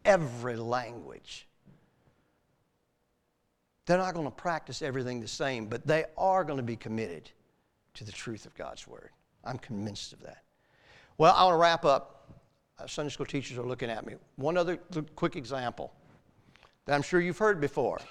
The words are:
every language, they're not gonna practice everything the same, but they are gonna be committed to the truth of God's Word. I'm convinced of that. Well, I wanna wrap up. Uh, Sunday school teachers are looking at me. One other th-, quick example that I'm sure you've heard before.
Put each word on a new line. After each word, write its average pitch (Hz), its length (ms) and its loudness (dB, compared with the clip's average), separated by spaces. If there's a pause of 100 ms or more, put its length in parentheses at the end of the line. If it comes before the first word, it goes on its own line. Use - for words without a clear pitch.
every 123 500 2
language, 113 920 -6 (2500)
they're 175 120 6
not 185 160 0
gonna 156 180 -4
practice 156 500 -6
everything 127 380 -4
the 110 80 -10
same, 127 380 -4
but 113 200 -6
they 156 200 2 (120)
are 190 260 2
gonna 143 200 -4
be 117 120 -4
committed 110 540 -6 (680)
to - 80 -16
the 107 80 -12
truth - 340 -10
of - 100 -20
God's - 320 -12
Word. - 220 -18 (340)
I'm 123 140 -6
convinced 101 560 -8
of - 80 -20
that. - 220 -18 (720)
Well, 165 180 10
I 185 80 8
wanna 180 140 8
wrap 170 280 6
up. - 460 2 (460)
Uh, 156 100 -12
Sunday 151 220 -6
school 135 160 -6
teachers 127 320 -6
are 123 80 -6
looking 123 240 -4
at 113 160 -6
me. 113 80 -10 (220)
One 151 220 0
other 170 200 2
th-, 160 280 -6 (100)
quick 170 200 -2
example 127 560 -6 (920)
that 139 100 2
I'm 143 60 4
sure 180 180 2
you've 175 180 0
heard 208 220 4
before. 135 400 0 (120)